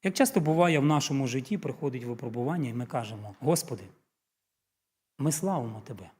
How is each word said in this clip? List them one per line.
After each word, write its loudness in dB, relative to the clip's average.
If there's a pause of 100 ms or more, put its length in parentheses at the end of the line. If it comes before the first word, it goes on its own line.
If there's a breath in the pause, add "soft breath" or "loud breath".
Як 0
часто 4
буває 6
в 4
нашому 2
житті, -2
приходить -6
випробування, -4
і -6
ми -4
кажемо: -8
«Господи, 0 (1400)
ми 2
славимо -2
Тебе. -14 (100)